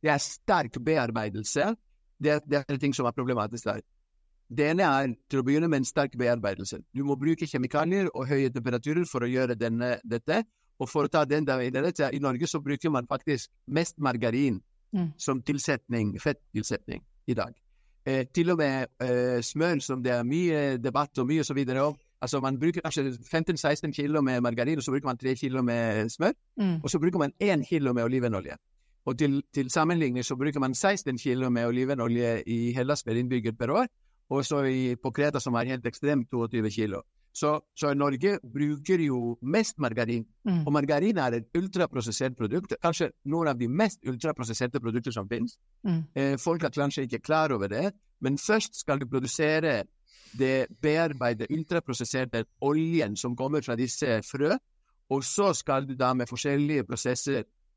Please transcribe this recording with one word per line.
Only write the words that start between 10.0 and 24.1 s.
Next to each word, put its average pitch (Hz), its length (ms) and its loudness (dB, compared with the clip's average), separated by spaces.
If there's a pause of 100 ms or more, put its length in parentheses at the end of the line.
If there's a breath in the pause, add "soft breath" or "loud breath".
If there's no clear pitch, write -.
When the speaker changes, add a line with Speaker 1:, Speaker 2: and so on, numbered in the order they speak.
Speaker 1:
dette. 151 380 0 (360)
Og 127 80 -4
for 151 160 2
å 143 60 0
ta 151 140 4
den 147 200 2
der, 131 160 0
i 123 100 0
dette, 143 440 0
i 143 80 -4
Norge 135 240 0
så 156 160 -4
bruker 147 300 -2
man 123 140 -2
faktisk 139 420 -4 (200)
mest 160 300 -2
margarin 120 640 0 (320)
Speaker 2:
Mm. 175 140 0 (100)
Speaker 1:
som 131 240 -2
tilsetning, 120 760 -2
fettilsetning - 800 -4 (260)
i 127 80 -2
dag. 101 180 -4 (540)
Eh, 135 260 0
til 170 200 2
og 165 60 2
med, 135 280 0 (140)
eh, 123 420 2
smør, 156 400 0
som 127 180 -4
det 123 120 0
er 120 100 0
mye 147 560 0
debatt 135 400 -2
og 127 80 2
mye 151 180 2
så 139 100 -4
videre 131 280 0
om. 147 140 0 (260)
Altså, 131 180 -2
man 135 160 -2
bruker 165 240 0
kanskje 135 380 -2 (100)
femten, 165 300 0
seksten 151 340 0
kilo 147 300 0